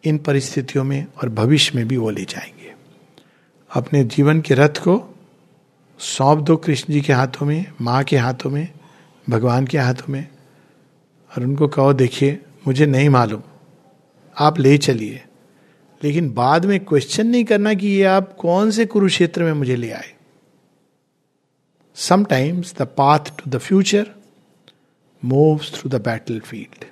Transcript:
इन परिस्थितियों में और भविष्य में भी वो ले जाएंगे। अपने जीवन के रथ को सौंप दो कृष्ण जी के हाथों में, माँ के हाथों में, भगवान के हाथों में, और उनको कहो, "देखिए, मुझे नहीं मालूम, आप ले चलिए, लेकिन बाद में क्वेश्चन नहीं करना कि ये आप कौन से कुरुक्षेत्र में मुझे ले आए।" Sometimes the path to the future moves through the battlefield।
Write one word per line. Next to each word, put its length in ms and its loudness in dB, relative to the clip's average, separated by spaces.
इन 140 0
परिस्थितियों 640 -2
में 220 -4
और 60 -4
भविष्य 460 2
में 140 -2
भी 80 -2
वो 140 -2
ले 140 -6
जाएंगे। 500 -18
अपने 300 0
जीवन 360 2
के 140 0
रथ 140 4
को 480 -2
सौंप 400 2
दो 180 2
कृष्ण 360 -4
जी 80 0
के 120 0
हाथों 340 -2
में, 200 -2
माँ 240 0
के 120 0
हाथों 340 -2
में, 180 -4
भगवान 360 0
के 120 -4
हाथों 340 -4
में, 160 -10
और 140 -8
उनको 240 0
कहो, 240 2
"देखिए, 480 0
मुझे 200 2
नहीं 220 4
मालूम, 340 2
आप 200 2
ले 200 6
चलिए, 460 -4
लेकिन 280 -2
बाद 320 2
में 200 0
क्वेश्चन 420 0
नहीं 180 2
करना 300 0
कि 140 -2
ये 160 2
आप 340 2
कौन 320 0
से 160 0
कुरुक्षेत्र 560 0
में 100 0
मुझे 240 -2
ले 140 -6
आए।" 240 -14
Sometimes 680 0
the 220 -6
path 300 2
to 180 -16
the 120 -4
future 440 0
moves 360 2
through 260 -12
the 120 -2
battlefield। 920 -10